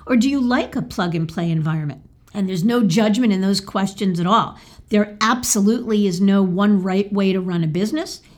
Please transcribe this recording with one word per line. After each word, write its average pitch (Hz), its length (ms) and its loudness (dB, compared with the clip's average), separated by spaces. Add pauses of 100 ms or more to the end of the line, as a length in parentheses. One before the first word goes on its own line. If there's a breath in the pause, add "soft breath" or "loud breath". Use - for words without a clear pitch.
or 254 80 2
do 233 120 4
you 277 120 0
like 254 360 -2
a - 60 -4
plug-and-play 165 720 -4
environment? 156 540 -4 (320)
And 190 100 -2
there's 185 160 -2
no 240 200 2
judgment 214 500 2
in 190 80 0
those 196 180 0
questions 196 600 -4
at 175 80 0
all. 202 300 0 (300 loud breath)
There 208 320 0
absolutely 220 840 0
is 180 160 -2
no 196 200 4
one 190 420 2
right 196 280 -2
way 196 220 2
to 190 80 -2
run 175 220 -2
a 160 40 0
business, 214 540 -4 (160 soft breath)